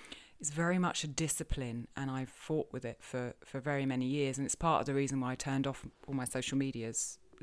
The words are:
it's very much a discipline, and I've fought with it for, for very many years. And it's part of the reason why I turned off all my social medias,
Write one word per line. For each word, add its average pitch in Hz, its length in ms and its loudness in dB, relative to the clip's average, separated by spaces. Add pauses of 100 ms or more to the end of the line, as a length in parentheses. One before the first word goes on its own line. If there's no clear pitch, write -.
(400)
it's 147 80 -2
very 170 300 4
much 180 260 2
a 151 40 -2
discipline, 135 840 0
and 135 160 -2
I've 131 200 -2
fought - 420 -2
with 123 140 -4
it 117 140 -6
for, 123 340 -4 (100)
for - 160 -6
very 139 240 0
many 127 220 2
years. 135 320 2
And 139 80 0
it's - 80 0
part 165 260 4
of - 60 0
the 139 80 0
reason 135 260 2
why 127 120 0
I - 20 0
turned 135 320 0
off - 180 -4 (220)
all 139 80 -4
my 131 100 0
social 131 320 0
medias, 117 640 -2 (240)